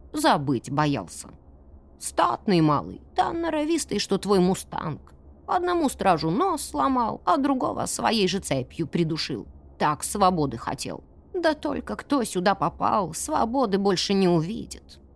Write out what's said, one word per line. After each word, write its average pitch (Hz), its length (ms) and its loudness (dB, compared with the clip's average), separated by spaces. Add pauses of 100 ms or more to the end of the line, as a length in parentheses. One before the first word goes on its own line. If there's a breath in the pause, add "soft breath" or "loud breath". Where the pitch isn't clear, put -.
(140)
Забыть 170 560 0
боялся. 143 600 -2 (680)
Статный 226 640 2
малый, 139 400 0 (140)
да 339 180 0
норовистый, 311 680 -2
что - 180 -2
твой 196 220 2
мустанг. - 760 -2 (340)
Одному 349 420 2
стражу 160 400 2
нос 320 320 0
сломал, 262 640 0
а 320 120 4
другого 269 480 0
своей 214 420 2
же 180 120 0
цепью 135 480 -4
придушил. 160 600 -2 (300)
Так 151 260 0
свободы 175 540 2
хотел. - 460 -8 (300)
Да 330 200 0
только 285 420 -6
кто 269 280 -2
сюда 190 300 0
попал, 190 600 -2
свободы 233 640 0
больше 196 360 2
не 196 140 4
увидит". 175 720 -2 (160)